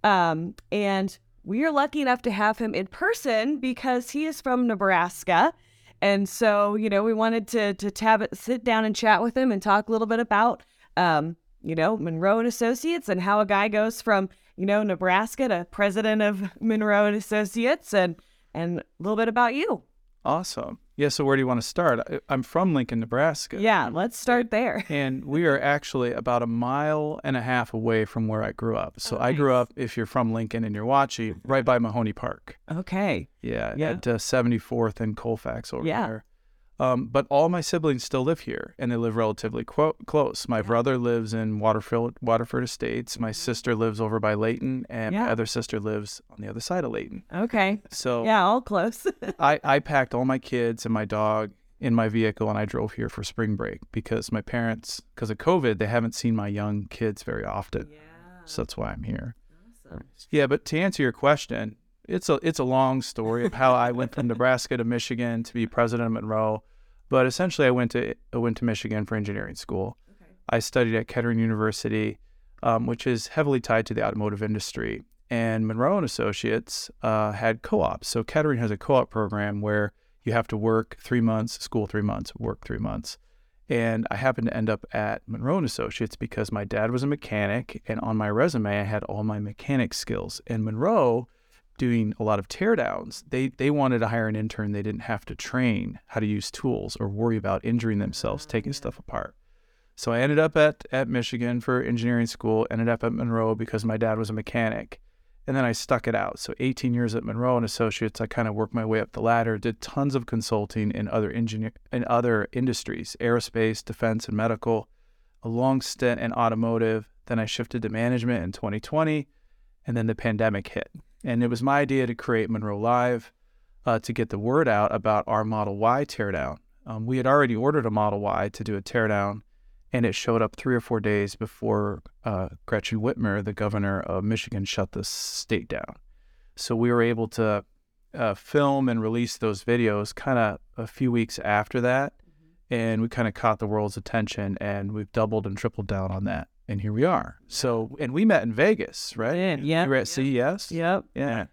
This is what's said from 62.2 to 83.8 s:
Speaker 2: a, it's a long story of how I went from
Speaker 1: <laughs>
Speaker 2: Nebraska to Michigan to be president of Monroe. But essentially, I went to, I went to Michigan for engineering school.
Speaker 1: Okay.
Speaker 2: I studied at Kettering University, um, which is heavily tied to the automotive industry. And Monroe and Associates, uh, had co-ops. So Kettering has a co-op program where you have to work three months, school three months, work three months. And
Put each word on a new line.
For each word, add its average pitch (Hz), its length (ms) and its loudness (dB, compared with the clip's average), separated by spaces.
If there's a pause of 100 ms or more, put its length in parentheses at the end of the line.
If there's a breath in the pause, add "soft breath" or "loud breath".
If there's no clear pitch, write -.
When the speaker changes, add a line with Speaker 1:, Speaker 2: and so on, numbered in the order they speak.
Speaker 2:
a, 160 140 4
it's 156 180 0
a 131 40 2
long 131 380 2
story 117 420 -2
of - 100 0
how 127 200 6
I 123 160 4
went 123 240 -4
from 120 140 -2
Speaker 1:
<laughs> 117 40 0
Speaker 2:
Nebraska 127 440 2
to 120 80 0
Michigan 117 580 -2
to - 100 -10
be 117 140 0
president 117 400 2
of 113 60 0
Monroe. 110 500 0 (480)
But 127 160 6
essentially, 151 400 2
I 127 40 8
went 123 220 2
to, 120 220 -2 (200)
I - 20 -2
went 117 220 0
to 123 80 -2
Michigan 107 400 -2
for 113 100 -4
engineering 101 380 -4
school. - 420 -6 (140 soft breath)
Speaker 1:
Okay. - 200 -20 (200 soft breath)
Speaker 2:
I 117 80 4
studied 113 360 2
at 113 140 0
Kettering 117 300 0
University, 110 800 0 (440)
um, 117 220 2
which 120 220 -4
is 120 220 -2
heavily 143 320 2
tied 113 260 0
to 107 80 -6
the 110 120 0
automotive 104 360 -2
industry. 104 640 -4 (260)
And 113 360 0
Monroe 120 300 2
and 175 80 0
Associates, - 840 -4 (120)
uh, 107 300 0
had 113 300 -2
co-ops. - 460 0
So 113 160 -2
Kettering 151 340 0
has 113 120 0
a 104 60 -2
co-op 127 340 2
program 104 520 -2
where 104 300 0 (300)
you 110 100 -2
have 117 160 2
to 113 80 -4
work 110 440 2
three 123 220 0
months, 113 400 0
school 107 240 -2
three 107 160 -2
months, 104 360 -4
work 110 260 -6
three - 140 -6
months. - 400 -6 (520)
And 113 400 0